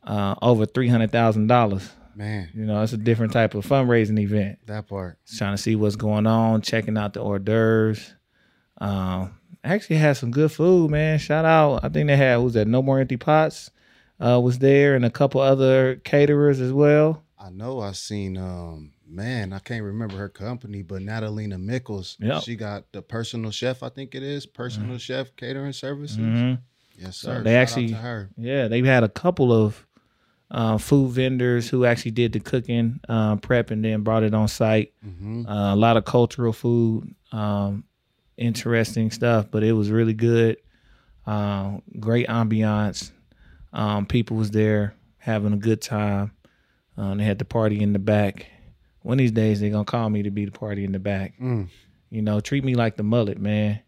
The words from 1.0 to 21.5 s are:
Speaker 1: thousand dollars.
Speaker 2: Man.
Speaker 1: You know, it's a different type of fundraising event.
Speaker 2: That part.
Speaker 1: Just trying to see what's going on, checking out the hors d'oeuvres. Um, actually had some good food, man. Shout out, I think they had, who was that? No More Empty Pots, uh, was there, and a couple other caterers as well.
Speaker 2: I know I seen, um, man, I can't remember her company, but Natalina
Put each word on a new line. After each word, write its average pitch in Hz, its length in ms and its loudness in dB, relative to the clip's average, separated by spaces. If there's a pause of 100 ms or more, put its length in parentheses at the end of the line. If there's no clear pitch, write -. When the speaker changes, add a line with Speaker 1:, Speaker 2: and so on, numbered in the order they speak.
Speaker 1:
thousand 110 360 2
dollars. 110 420 2 (260)
Speaker 2:
Man. 104 380 -8
Speaker 1:
You 107 120 -8
know, 107 160 0
it's 113 100 -2
a 120 60 -6
different 110 340 0
type 110 240 2
of 101 100 -4
fundraising 117 540 2
event. 101 460 -2
Speaker 2:
That 107 240 -10
part. 92 360 -10
Speaker 1:
Just 113 120 -16
trying 101 180 -2
to 98 60 -6
see 110 160 0
what's 104 180 0
going 107 320 0
on, 113 340 2
checking 110 360 -2
out 104 160 -4
the 104 80 -8
hors 101 180 -4
d'oeuvres. 110 760 2 (680)
Um, 95 560 -4 (280)
actually 165 340 -2
had 151 200 4
some 120 140 -4
good 151 200 2
food, 165 400 4
man. 156 280 0
Shout 156 260 0
out, 156 380 4
I - 60 -2
think 151 180 0
they 139 100 4
had, 131 200 6
who 120 60 2
was 123 120 0
that? 107 120 4
No 123 140 4
More 135 180 2
Empty 131 180 0
Pots, 156 540 0 (480)
uh, 123 240 4
was 123 160 0
there, 139 360 6
and 120 100 2
a 117 40 4
couple 135 300 0
other 131 640 4
caterers 147 560 4
as 127 140 -2
well. 147 500 4 (160)
Speaker 2:
I 95 120 -18
know 117 280 -10
I 101 140 -8
seen, 98 440 -8
um, 87 540 -10 (160)
man, 98 460 -8
I 98 60 -10
can't 117 240 -10
remember 101 340 -8
her 101 120 -8
company, 104 520 -12
but 92 200 -12
Natalina 107 600 -8